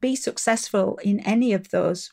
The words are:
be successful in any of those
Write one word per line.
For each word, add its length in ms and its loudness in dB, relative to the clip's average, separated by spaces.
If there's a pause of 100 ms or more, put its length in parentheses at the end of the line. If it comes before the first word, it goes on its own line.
be 160 0
successful 880 -2
in 160 2
any 320 2
of 180 -2
those 420 0